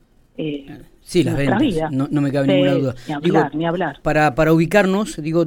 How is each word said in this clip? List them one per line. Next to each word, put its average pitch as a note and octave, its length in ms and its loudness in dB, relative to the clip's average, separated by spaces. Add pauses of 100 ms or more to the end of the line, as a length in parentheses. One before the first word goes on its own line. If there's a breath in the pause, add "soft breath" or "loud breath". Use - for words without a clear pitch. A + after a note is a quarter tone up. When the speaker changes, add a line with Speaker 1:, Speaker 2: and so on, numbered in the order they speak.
(380)
Speaker 1:
eh, D3 440 -10 (180)
Speaker 2:
Sí, E3+ 240 0
las E3 100 0
Speaker 1:
nuestra C#3 240 0
Speaker 2:
ventas, B3+ 160 2
Speaker 1:
vida. D#3+ 160 -2
Speaker 2:
no, C3+ 200 -2
no D3 100 0
me C#3+ 100 0
cabe C#3 160 0
Speaker 1:
Sí, C#3 60 4
Speaker 2:
ninguna F3+ 220 4
duda. C#3 200 -2 (140)
Speaker 1:
ni D#3 140 -6
Speaker 2:
Digo, D#3+ 160 0
Speaker 1:
hablar, D3 160 0
ni D#3 120 -2
hablar. E3+ 360 -4
Speaker 2:
para, D3+ 320 2
para D#3 180 2
ubicarnos, F#3+ 720 2
digo, D#3+ 240 0